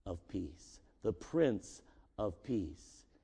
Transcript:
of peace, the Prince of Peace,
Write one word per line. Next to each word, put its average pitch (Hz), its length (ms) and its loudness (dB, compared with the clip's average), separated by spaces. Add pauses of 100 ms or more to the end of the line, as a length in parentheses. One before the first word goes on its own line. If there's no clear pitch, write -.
of 87 220 -4
peace, - 520 -6 (240)
the 107 100 2
Prince 131 680 2 (360)
of 104 260 0
Peace, 92 600 -4 (180)